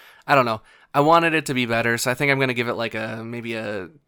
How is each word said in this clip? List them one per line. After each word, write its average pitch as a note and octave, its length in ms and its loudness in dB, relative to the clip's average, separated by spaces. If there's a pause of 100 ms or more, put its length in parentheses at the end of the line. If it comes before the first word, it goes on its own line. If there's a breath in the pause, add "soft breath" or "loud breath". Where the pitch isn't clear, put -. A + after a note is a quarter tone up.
(260 loud breath)
I D3 100 2
don't C3 100 6
know. A2 160 -4 (320 soft breath)
I C#3 60 2
wanted E3 340 4
it D#3+ 120 0
to D3 80 -4
be B2 120 0
better, A#2 320 0
so B2 140 -2
I - 40 -2
think C#3+ 160 0
I'm C3+ 80 2
gonna C3 140 0
give A#2 140 -2
it, A#2+ 60 -2
like, A2+ 220 -6
a, A2 280 -8
maybe A#2 300 -10
a G#2 360 -8 (180)